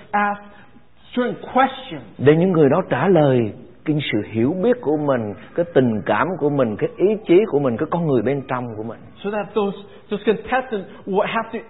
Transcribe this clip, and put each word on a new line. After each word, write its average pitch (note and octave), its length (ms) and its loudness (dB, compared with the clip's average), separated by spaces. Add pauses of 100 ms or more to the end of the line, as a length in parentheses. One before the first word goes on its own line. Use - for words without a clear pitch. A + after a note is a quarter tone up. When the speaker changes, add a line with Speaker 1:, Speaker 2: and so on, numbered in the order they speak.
(120)
Speaker 1:
asks G#3 320 -2 (720)
certain A#3+ 200 -2 (180)
questions. B3+ 500 0 (140)
Speaker 2:
Để C#3+ 180 6
những F3+ 160 2
người D#3+ 180 6
đó E3 200 2
trả C#3 180 0
lời C3+ 440 4 (340)
cái D3+ 120 0 (140)
sự A2+ 60 0 (140)
hiểu A#2+ 320 0
biết A#3+ 180 2
của D3+ 160 -2
mình, B2 360 -2 (220)
cái E3+ 180 0
tình A#2 320 2
cảm G#2+ 220 0 (120)
của D3 100 0
mình, B2+ 260 0
cái D3+ 220 -2
ý E3+ 80 0 (220)
chí E3+ 80 6 (160)
của C#3+ 80 2
mình, B2 180 0
cái D#3 140 -4
con E3+ 160 -2
người C3 140 2
bên C3+ 260 0
trong B2+ 160 -6 (140)
của A2 60 -8
mình. A2 160 -12 (240)
Speaker 1:
So G3+ 80 -6
that G#3 240 -6
those, G3 220 -2 (340)
those G3+ 140 -6
contestants A3+ 640 -2 (180)
will G3 220 0
have A3 260 -4
to A3+ 60 -6 (100)